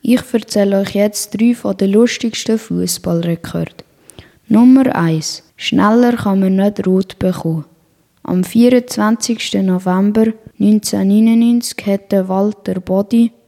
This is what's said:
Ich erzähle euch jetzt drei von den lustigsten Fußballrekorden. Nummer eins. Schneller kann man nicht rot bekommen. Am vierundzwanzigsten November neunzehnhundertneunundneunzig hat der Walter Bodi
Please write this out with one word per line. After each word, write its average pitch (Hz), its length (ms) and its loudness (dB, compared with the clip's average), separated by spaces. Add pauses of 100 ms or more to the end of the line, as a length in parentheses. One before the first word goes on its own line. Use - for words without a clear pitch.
Ich 240 180 0 (100)
erzähle 202 500 0
euch 196 120 -6
jetzt 208 400 -2
drei 233 220 0
von 202 200 -6
den 196 180 -2
lustigsten 226 680 0
Fußballrekorden. 170 1160 -6 (720)
Nummer 254 480 6
eins. 160 460 -2 (140)
Schneller 233 600 2
kann 196 260 -2
man 190 160 2
nicht 202 280 -2
rot 190 320 -2
bekommen. 165 480 -4 (560)
Am 180 220 -2
vierundzwanzigsten 226 1200 0
November 190 600 0 (320)
neunzehnhundertneunundneunzig 214 1300 0
hat 196 240 -4
der 190 180 0
Walter 190 500 -4
Bodi 202 520 0 (160)